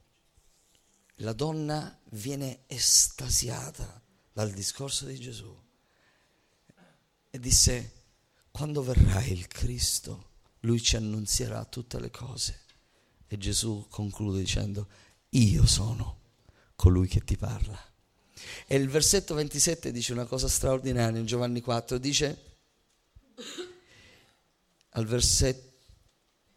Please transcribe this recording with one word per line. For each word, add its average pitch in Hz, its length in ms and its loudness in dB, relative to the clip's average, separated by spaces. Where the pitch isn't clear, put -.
La 107 120 -4
donna 151 680 -6
viene 131 560 -8
estasiata 120 1300 0
dal 107 180 -2
discorso 127 560 -6
di 135 120 -12
Gesù 110 340 -14
e 131 100 -12
disse: 120 640 2
"Quando 147 320 -4
verrà 120 420 6
il 90 240 -4
Cristo, - 840 -4
lui 117 200 2
ci 117 160 2
annunzierà 110 680 -4
tutte 120 340 -12
le 120 120 -8
cose." - 500 -8
E 104 120 -10
Gesù 104 500 -2
conclude 101 500 -4
dicendo: 101 500 -2
"Io 113 360 8
sono - 540 0
colui 92 320 6
che - 160 0
ti - 120 -2
parla." 104 460 -4
E 139 100 2
il 139 120 2
versetto 156 460 4
ventisette 147 560 0
dice 120 220 -4
una 120 140 -4
cosa 131 200 -2
straordinaria 127 720 0
in 113 80 -4
Giovanni 120 340 -2
quattro, 120 380 -2
dice 143 600 -2
al 113 160 -2
versetto 123 580 2